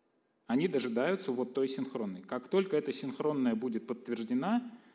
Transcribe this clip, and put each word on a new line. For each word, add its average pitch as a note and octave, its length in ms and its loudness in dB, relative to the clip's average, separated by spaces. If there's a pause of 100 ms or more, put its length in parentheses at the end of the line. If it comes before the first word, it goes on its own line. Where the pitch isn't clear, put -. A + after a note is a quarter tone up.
(460)
Они C#3+ 220 2
дожидаются C3+ 640 2
вот B2 220 -2
той C3+ 140 2
синхронной. A#2+ 540 -4
Как - 260 -6
только F#3+ 280 2
эта D3 160 0
синхронная C3+ 640 0
будет A2+ 320 -2
подтверждена, B2 840 0 (240)